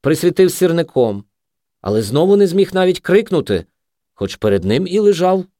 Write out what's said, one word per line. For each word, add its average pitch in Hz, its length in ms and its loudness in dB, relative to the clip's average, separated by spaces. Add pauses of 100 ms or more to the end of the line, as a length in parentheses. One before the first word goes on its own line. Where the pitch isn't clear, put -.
присвітив 170 500 0
сірником, 160 720 -2 (560)
але 107 220 -2
знову 156 340 0
не 202 100 4
зміг 190 280 0
навіть 185 260 0
крикнути, 175 680 -2 (480)
хоч - 220 -8
перед 98 280 0
ним 127 220 0
і 180 120 -2
лежав 185 460 2 (140)